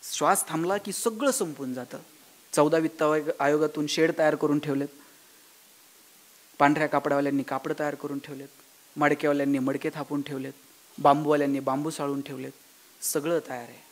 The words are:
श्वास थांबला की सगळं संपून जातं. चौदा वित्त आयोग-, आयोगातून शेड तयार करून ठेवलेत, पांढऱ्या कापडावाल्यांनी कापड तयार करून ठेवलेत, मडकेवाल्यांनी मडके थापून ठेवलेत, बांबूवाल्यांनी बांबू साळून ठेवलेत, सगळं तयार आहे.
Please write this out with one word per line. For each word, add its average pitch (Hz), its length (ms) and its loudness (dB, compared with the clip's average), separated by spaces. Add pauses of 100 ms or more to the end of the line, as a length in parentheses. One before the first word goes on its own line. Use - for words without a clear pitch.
(140)
श्वास 175 340 2
थांबला 170 300 -2
की 202 140 -6
सगळं 226 400 0
संपून 139 420 -4
जातं. 123 240 -10 (560)
चौदा 151 240 6
वित्त 160 240 0
आयोग-, 151 380 2
आयोगातून 151 480 2
शेड 160 300 2
तयार 151 180 4
करून 147 240 2
ठेवलेत, 143 280 -2 (1700)
पांढऱ्या 151 280 4
कापडावाल्यांनी 143 560 0
कापड 143 360 -4
तयार 147 160 -4
करून 143 240 -8
ठेवलेत, 139 280 -16 (500)
मडकेवाल्यांनी 143 640 2
मडके 143 340 -2
थापून 147 280 -6
ठेवलेत, 135 320 -8 (440)
बांबूवाल्यांनी 143 640 4
बांबू 139 300 -2
साळून 143 320 -4
ठेवलेत, 135 300 -10 (500)
सगळं 160 380 0 (100)
तयार 123 120 -8
आहे. 120 300 -18